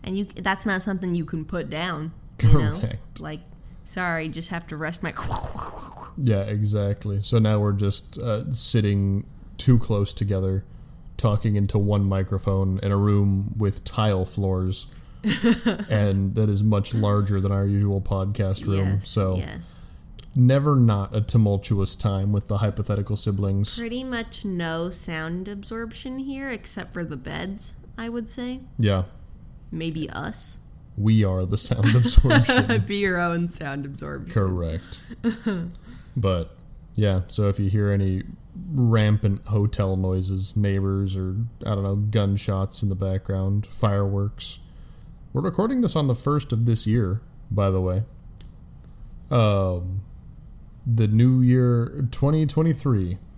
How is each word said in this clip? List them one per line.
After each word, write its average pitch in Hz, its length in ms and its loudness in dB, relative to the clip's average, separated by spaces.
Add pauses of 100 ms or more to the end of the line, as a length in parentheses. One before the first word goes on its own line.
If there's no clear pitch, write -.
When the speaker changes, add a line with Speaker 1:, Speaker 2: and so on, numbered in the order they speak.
Speaker 1:
And 190 140 -4
you, 202 80 -4 (100)
that's 196 300 -4
not 185 160 0
something 180 320 -4
you 170 100 -2
can 156 220 -6
put 147 240 -6
down. 160 420 -6 (300)
You 110 100 10
know? 139 260 6
Speaker 2:
Correct. - 420 -8
Speaker 1:
Like, 156 200 -10 (440)
sorry, 165 440 -4
just 165 220 -8
have 170 180 -6
to 156 80 -10
rest 160 260 -6
my 170 100 -4
<laughs> - 1040 -8
Speaker 2:
Yeah, 107 240 4
exactly. 104 800 0
So 120 180 2
now 107 180 4
we're 104 140 2
just, 98 460 -2
uh, 107 340 -4
sitting 101 720 2 (320)
too 123 220 6
close 101 360 0
together, 95 500 0 (520)
talking 104 400 2
into 101 220 2
one 101 260 4
microphone 95 760 0
in 101 100 0
a 101 40 2
room 101 600 4
with 104 260 0
tile 101 440 2
floors. 92 600 -2 (380)
Speaker 1:
<laughs> - 0 - (640)
Speaker 2:
And 98 460 2
that 107 120 4
is 101 140 2
much 104 320 2
larger 104 460 2
than 98 100 0
our 98 160 0
usual 101 340 2
podcast 98 680 -2
room. 98 340 2
Speaker 1:
Yes, - 80 -10
Speaker 2:
So 92 300 0
Speaker 1:
yes. - 420 -10 (560)
Speaker 2:
never 139 400 4
not 107 380 4
a 110 60 2
tumultuous 101 760 2
time 98 360 0
with 101 140 -2
the 101 120 -2
hypothetical 101 580 -2
siblings. 98 600 -2
Speaker 1:
Pretty 233 280 -6
much 233 400 -8
no 170 460 -4
sound 175 580 -8
absorption 226 720 -10
here 269 300 -8
except - 440 -10
for 175 100 -6
the 156 120 -8
beds, 156 640 -10 (180)
I 226 100 -8
would 233 220 -8
say. 254 300 -8 (180)
Speaker 2:
Yeah. 98 260 2 (680)
Speaker 1:
Maybe 160 380 -6
us. - 500 -10 (360)
Speaker 2:
We 107 280 4
are 92 200 0
the 101 140 -2
sound 110 360 2
Speaker 1:
<laughs> - 20 6
Speaker 2:
absorption. 247 920 6
Speaker 1:
Be 202 120 -2
your 185 200 0
own 170 320 0
sound 143 340 -8
absorption. 139 480 -10
Speaker 2:
Correct. 90 680 -2 (220)
Speaker 1:
<laughs> 190 480 -4 (440)
Speaker 2:
But, 92 400 0 (400)
yeah, 101 320 2
so 104 200 -2
if 101 120 0
you 98 100 0
hear 104 220 2
any 95 320 0 (500)
rampant 107 720 2
hotel 101 500 0
noises, 95 600 -2
neighbors, 98 600 0
or, 92 200 -2 (280)
I 104 120 0
don't 98 80 -2
know, 98 100 0
gunshots 101 880 0
in 104 60 0
the 95 80 0
background, 95 680 0
fireworks. 101 920 -2 (760)
We're 135 100 -2
recording 214 400 0
this 196 120 2
on 147 140 2
the 120 80 2
first 147 360 0
of 117 140 2
this 113 220 2
year, 107 320 2 (320)
by 98 180 4
the 95 100 2
way. 92 220 0 (1300)
Um, 95 720 2 (840)
the 113 200 4
new 123 340 6
year, 123 680 4
twenty 156 360 2
twenty-three. 131 720 2 (180)